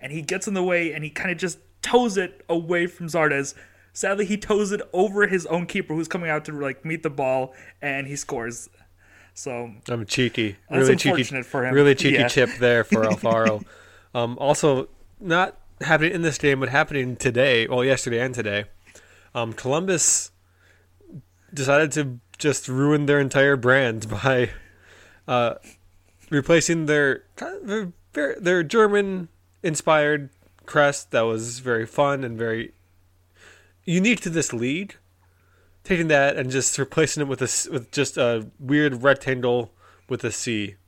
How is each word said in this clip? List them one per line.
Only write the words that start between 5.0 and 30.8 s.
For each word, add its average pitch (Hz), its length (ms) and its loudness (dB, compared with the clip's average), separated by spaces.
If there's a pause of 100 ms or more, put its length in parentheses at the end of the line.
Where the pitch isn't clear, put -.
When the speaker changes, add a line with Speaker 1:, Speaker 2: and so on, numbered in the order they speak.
Speaker 1:
his 180 200 0
own 170 200 -2
keeper, 185 280 -6
who's 160 140 -4
coming 170 220 -4
out 156 160 -2
to, 156 60 -10
like, 139 320 -6
meet 160 180 -6
the 156 80 -4
ball, 131 420 -2 (300)
and 139 240 -6
he 143 100 -10
scores. 120 540 -8 (640)
So 120 380 -10 (160)
Speaker 2:
I'm 117 180 -4
cheeky. 113 500 -2 (120)
Speaker 1:
that's 131 140 0
Speaker 2:
Really 131 140 6
cheeky, - 140 0
Speaker 1:
unfortunate 131 360 -2
for 127 200 -4
him. 131 80 -2
Speaker 2:
really 143 200 8
cheeky 135 240 2
Speaker 1:
Yeah. 120 100 2
Speaker 2:
chip 120 220 2 (100)
there 120 240 4
for 110 180 2
Speaker 1:
<laughs> - 20 4
Speaker 2:
Alfaro. 110 600 2 (500)
Um, 120 240 -2
also, 139 500 2 (320)
not 185 360 0 (240)
happening 156 320 2
in 170 100 -2
this 156 160 -2
game, 139 220 2
but 127 80 -2
happening 131 480 -2
today, 123 500 2
well, 123 180 0
yesterday 123 360 0
and 131 140 -2
today. 104 300 -4 (720)
Um, 117 180 -4
Columbus 165 760 -2 (1200)
decided 143 400 2
to 135 280 -4 (180)
just 143 300 -2
ruin 143 380 2
their 143 120 4
entire 139 380 4
brand 120 540 2
<laughs> 104 120 -6
by, 127 280 2 (760)
uh, 120 280 0 (760)
replacing 160 560 2
their, 147 380 2 (880)
their, 294 280 -4
their 175 220 2
German-inspired 165 1700 0 (340)
crest 143 460 2